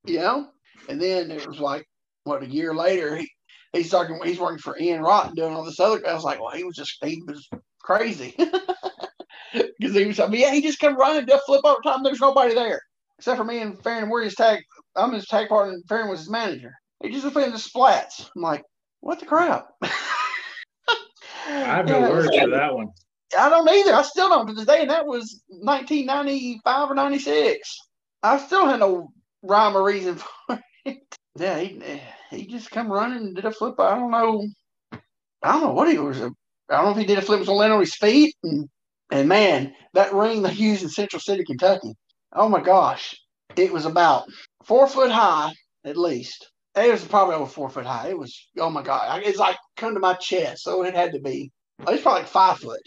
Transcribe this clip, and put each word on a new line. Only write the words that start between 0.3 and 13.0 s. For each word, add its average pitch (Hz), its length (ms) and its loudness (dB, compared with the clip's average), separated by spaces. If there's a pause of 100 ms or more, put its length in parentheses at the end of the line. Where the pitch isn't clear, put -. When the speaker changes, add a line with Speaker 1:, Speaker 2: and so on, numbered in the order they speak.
Speaker 1:
And 143 100 -8
then 180 300 -2
it 147 160 -12
was 151 140 -16
like, 143 260 -4 (380)
what, 143 180 -6
a 131 40 -12
year 156 280 -4
later, 165 420 0
he, 165 120 -10 (440)
he's 165 180 -2
talking, 165 340 0
he's 175 160 -4
working 165 180 -4
for - 200 -12
Ian 165 240 -2
Rotten 175 320 2
doing 160 200 -4
all 160 100 -8
this 160 160 -10
other, 208 260 2
I 170 80 -2
was 160 100 -8
like, 139 160 -4
"Well, 113 100 -10
he 175 140 -10
was 175 120 -12
just, 143 280 -12
he 165 220 -8
was 147 220 -16 (320)
crazy." 190 580 -4
<laughs> 330 60 2 (1080)
'Cause - 400 -4
he 202 100 4
was, 208 160 -4
I 170 60 4
mean, 226 160 0
yeah, 277 100 4
he 294 80 4
just 302 200 -4
come 294 160 2
running, 277 300 2
just 277 200 4
flip 277 180 4
over 285 180 4
top, 277 140 0
and 269 80 -6
there's 269 160 0
nobody 269 320 4
there. 226 300 0 (340)